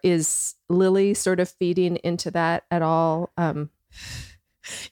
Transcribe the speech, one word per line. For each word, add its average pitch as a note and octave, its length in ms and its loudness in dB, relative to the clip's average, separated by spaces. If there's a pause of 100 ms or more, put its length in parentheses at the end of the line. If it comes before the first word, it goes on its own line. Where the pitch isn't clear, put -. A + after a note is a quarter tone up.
is - 540 0 (120)
Lily F#3+ 460 4
sort F#3 240 0
of F3+ 100 2
feeding F3 540 0
into F3 300 -4
that E3+ 380 0
at E3+ 120 0
all? E3 560 0
Um, D3+ 320 -2 (1200)